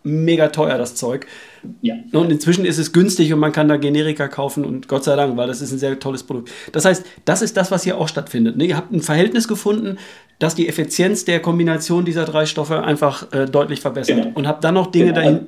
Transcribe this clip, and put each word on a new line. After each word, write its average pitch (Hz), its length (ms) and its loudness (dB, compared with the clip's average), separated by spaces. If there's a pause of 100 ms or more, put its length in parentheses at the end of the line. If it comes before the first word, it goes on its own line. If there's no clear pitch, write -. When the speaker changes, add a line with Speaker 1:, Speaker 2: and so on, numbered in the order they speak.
Speaker 1:
mega 160 460 2
teuer, 143 300 0
das 120 160 -6
Zeug. 131 320 -6 (560)
Speaker 2:
Ja. 113 120 -2 (180)
Speaker 1:
Und 165 200 2
inzwischen 175 320 2
ist 160 140 0
es 160 160 -4
günstig 170 400 4
und 151 40 2
man 151 140 2
kann 151 160 2
da 151 80 4
Generika 147 520 0
kaufen 139 360 -4
und 131 240 -8
Gott 135 160 -2
sei 147 100 2
Dank, 139 220 2
weil 123 120 0
das 123 120 -6
ist 131 120 -8
ein 135 60 -4
sehr 135 200 -2
tolles 135 240 -6
Produkt. 123 280 -10 (220)
Das 160 140 2
heißt, 185 180 4 (220)
das 190 160 2
ist 202 160 -2
das, 180 120 0
was 180 140 0
hier 180 140 -2
auch 156 100 -2
stattfindet, 117 480 0
ne? 139 80 2
Ihr 170 140 0
habt - 140 -6
ein 170 100 0
Verhältnis 226 440 2
gefunden, 208 520 -2 (400)
das 160 160 -2
die 165 140 0
Effizienz 175 580 -2
der 170 140 0
Kombination 170 680 0
dieser 165 180 -2
drei 156 220 0
Stoffe 156 360 -2
einfach, 147 520 -2
äh, 135 100 2
deutlich 143 360 0
verbessert. 131 360 -2
Speaker 2:
Genau. 226 180 0
Speaker 1:
Und 147 140 -2
habt 151 160 -2
dann 165 80 2
noch 185 140 2
Dinge 175 260 4
Speaker 2:
Genau. 165 40 -2
Speaker 1:
dahin 156 320 4